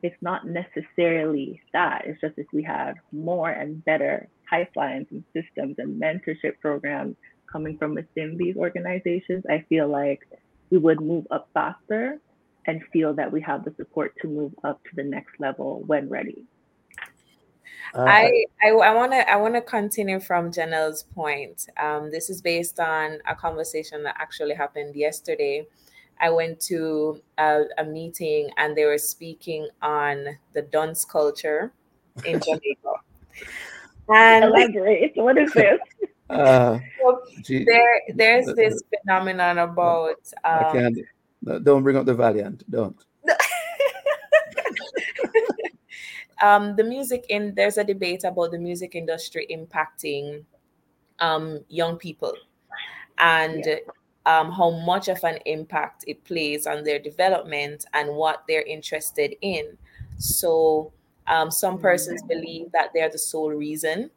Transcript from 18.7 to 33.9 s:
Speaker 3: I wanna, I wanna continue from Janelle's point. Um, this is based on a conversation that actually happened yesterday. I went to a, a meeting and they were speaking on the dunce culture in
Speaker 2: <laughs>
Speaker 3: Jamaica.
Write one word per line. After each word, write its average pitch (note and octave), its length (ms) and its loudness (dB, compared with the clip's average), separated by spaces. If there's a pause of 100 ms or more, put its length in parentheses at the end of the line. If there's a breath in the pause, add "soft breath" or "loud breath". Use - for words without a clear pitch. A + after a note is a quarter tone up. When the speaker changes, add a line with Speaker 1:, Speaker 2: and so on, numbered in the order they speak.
Speaker 3:
I A3 240 6
wanna, B3+ 220 2 (120)
I G3+ 80 4
wanna A3+ 240 0
continue G3+ 600 -4
from F3 320 -2
Janelle's D#3+ 500 -2
point. C#3+ 640 -8 (100)
Um, D3+ 340 -4
this D#3+ 200 -8
is F#3 100 -10
based E3+ 400 -4
on D#3 380 -2 (100)
a D#3+ 60 -4
conversation D#3 680 -6
that C#3+ 140 -6
actually D3+ 360 -6
happened D3 400 -8
yesterday. D3 720 -4 (540 soft breath)
I E3 100 2
went E3 380 -2
to D#3 520 -2 (180)
a, D3+ 240 4 (160)
a D#3 60 -2
meeting D#3 720 -4
and D3+ 180 -2
they D3+ 80 2
were D3 140 2
speaking D#3+ 680 -10 (160)
on D3 440 -2 (260)
the D3 100 -4
dunce D#3 420 -2
culture D3+ 680 -2 (520)
in - 160 -2
Speaker 2:
<laughs> - 40 -8
Speaker 3:
Jamaica. - 500 -4 (1160 loud breath)